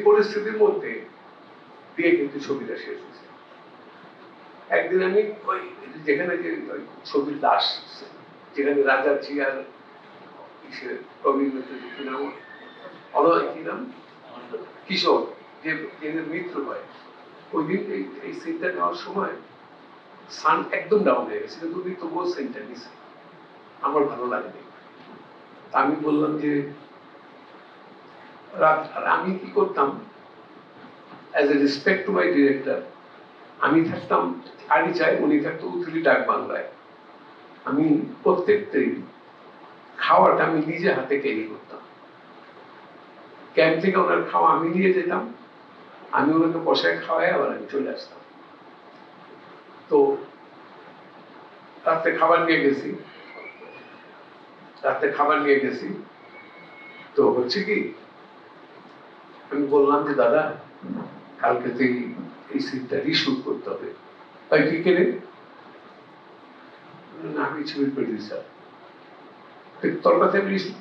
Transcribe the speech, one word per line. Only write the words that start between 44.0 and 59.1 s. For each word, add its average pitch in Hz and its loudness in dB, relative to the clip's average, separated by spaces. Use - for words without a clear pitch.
খাওয়া 170 4
আমি 165 0
নিয়ে 185 4
যেতাম, 180 0
আমি 143 2
ওনাকে 165 2
বসায় 170 2
খাওয়াই 165 0
আবার - 0
আমি - -8
চলে 139 -4
আসতাম। - -14
তো 151 4
রাতে 165 0
খাবার 165 4
নিয়ে 160 2
গেছি, 139 0
রাতে 139 0
খাবার 156 2
নিয়ে 143 6
গেছি, 120 -4
তো 143 4
হচ্ছে 123 0
কি, 202 0